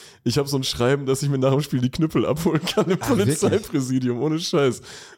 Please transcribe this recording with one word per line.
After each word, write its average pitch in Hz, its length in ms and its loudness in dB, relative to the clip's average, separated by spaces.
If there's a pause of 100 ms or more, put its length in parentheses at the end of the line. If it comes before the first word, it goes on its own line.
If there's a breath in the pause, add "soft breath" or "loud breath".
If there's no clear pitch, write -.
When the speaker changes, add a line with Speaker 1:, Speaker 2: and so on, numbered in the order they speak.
(240 loud breath)
Speaker 1:
Ich 123 160 0
hab 143 80 0
so 139 100 0
ein 131 60 -2
Schreiben, 135 420 0
dass 135 160 0
ich 143 80 0
mir 139 80 0
nach 131 140 4
dem 135 100 2
Spiel 135 200 -2
die 127 100 2
Knüppel 156 340 0
abholen 160 400 0
kann 196 240 0
im 185 100 2
Speaker 2:
Ah, - 100 -4
wirklich? 156 300 2
Speaker 1:
Polizeipräsidium, 131 840 0
ohne 156 160 0
Scheiß. 147 420 0 (360 loud breath)